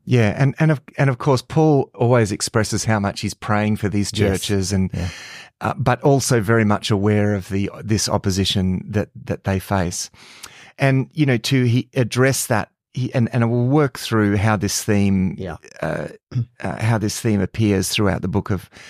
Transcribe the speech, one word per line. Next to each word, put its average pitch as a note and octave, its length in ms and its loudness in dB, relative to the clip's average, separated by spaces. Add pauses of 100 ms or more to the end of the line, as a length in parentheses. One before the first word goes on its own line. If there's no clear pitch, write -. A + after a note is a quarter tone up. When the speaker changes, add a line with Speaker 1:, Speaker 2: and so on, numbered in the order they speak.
Speaker 1:
Yeah, A#2 340 2
and, C#3 220 2
and D#3 120 2
of, C#3+ 100 -2 (160)
and C#3 120 2
of B2 100 -2
course, C3 220 2
Paul D#3 540 2
always A#2 380 2
expresses - 500 -2
how A2 160 0
much G2 220 -4
he's G2+ 120 -4
praying G#2+ 440 0
for G#2+ 100 -2
these G2 260 -2
Speaker 2:
Yes. G2+ 280 0
Speaker 1:
churches, G2 320 -2
and F#2+ 200 2
Speaker 2:
Yeah. F2+ 140 -4 (540)
Speaker 1:
uh, - 160 -2
but B2 240 0
also C3+ 400 2
very A2+ 240 2
much G#2 260 0
aware G#2 420 2
of F#2+ 160 -6
the, G2 220 -2 (100)
this G#2 280 -2
opposition F#2 800 0
that, G#2 200 -2 (140)
that - 220 -6
they G2 140 0
face. F#2 500 -4 (680)
And, C3+ 360 0
you D3+ 120 2
know, B2+ 120 2
to C3 260 0
he A#2+ 320 2
address B2+ 520 0
that, G#2+ 240 -2 (220)
he, B2+ 200 -4
and, A#2+ 180 0
and A#2 200 0
we'll A#2+ 160 2
work C#3+ 320 2
through G#2 380 2
how G#2+ 200 2
this - 260 -2
theme, G2 540 2
Speaker 2:
Yeah. F2+ 200 -10 (240)
Speaker 1:
uh, D#2+ 260 -4 (520)
uh, - 220 -6
how A2+ 160 2
this G2+ 240 -4
theme G#2+ 180 2
appears G2 500 0
throughout F#2 340 0
the - 40 -2
book F#2+ 220 -2
of F#2 180 -4 (220)